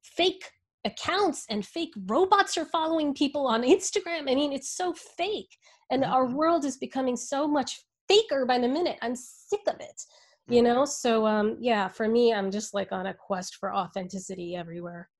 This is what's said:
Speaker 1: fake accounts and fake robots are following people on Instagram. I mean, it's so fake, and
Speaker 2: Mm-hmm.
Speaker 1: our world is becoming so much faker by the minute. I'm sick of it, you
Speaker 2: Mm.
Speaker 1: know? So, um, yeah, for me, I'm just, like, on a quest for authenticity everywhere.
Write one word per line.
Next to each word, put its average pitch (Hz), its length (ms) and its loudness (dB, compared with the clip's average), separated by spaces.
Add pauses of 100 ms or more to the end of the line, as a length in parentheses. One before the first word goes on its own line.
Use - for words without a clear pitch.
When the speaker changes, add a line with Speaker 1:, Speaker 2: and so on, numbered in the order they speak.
Speaker 1:
fake - 480 -2 (340)
accounts 330 640 -2
and 208 160 -4
fake 330 280 -8 (140)
robots 381 520 4
are - 60 -2
following 320 500 0
people 277 320 0
on 226 160 2
Instagram. 330 680 0
I 247 60 2
mean, 285 180 0
it's 277 240 -8
so 359 160 -2
fake, - 640 -8 (360)
and 269 100 2
Speaker 2:
Mm-hmm. - 100 0
Speaker 1:
our 262 140 4
world 302 380 2
is 262 140 -4
becoming 254 380 -2
so 277 300 -4
much 294 380 -2 (240)
faker 370 360 4
by 247 140 2
the 247 80 2
minute. 285 360 0
I'm 240 120 -2
sick - 540 -8
of 185 100 -4
it, - 240 -16 (460)
you 240 140 6
Speaker 2:
Mm. - 20 6
Speaker 1:
know? 240 200 6
So, 226 420 0
um, 214 340 2
yeah, 214 260 0
for 220 220 -4
me, 233 260 4
I'm 196 160 -2
just, 208 240 -6
like, 196 160 -4
on 190 160 -4
a 185 80 -6
quest - 420 -8
for 190 160 -6
authenticity 185 840 -6
everywhere. 170 520 -12 (120)